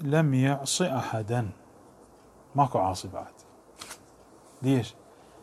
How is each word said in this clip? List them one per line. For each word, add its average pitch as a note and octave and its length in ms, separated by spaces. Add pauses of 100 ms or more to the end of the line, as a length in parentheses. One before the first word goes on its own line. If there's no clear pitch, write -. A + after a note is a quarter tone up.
لم D3 320
يعص C3+ 480
أحدًا، A#2 680 (1080)
ماكو C3 240
عاصي F#2+ 280
بعد. F2+ 260 (1300)
ليش؟ B2+ 340 (480)